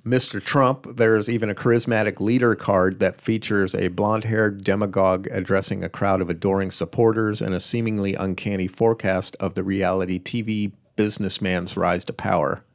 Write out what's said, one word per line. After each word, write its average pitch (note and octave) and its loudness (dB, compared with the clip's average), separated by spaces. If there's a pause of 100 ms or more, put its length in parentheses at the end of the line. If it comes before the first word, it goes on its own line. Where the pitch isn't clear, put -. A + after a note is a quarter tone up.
Mister A#2 0
Trump, C3+ 2
there's A2 2
even A2+ -2
a G2+ -4
charismatic A2+ 0
leader A#2 2
card F#2+ 2
that F#2+ 0
features G#2+ 0
a F#2 0
blonde-haired G#2+ 0
demagogue F#2+ 2
addressing F#2+ -2
a E2+ -6
crowd G2 0
of F2 -2
adoring F#2+ 0
supporters G#2+ 0
and G2+ -2
a F2 -2
seemingly G#2+ -2
uncanny F#2+ -4
forecast G2+ 0
of F#2+ -4
the F#2+ -2
reality F#2 0
T A#2 -4
V G#2 -2 (240)
businessman's F#2+ -2
rise F2+ 0
to - -6
power. F2 -2 (120)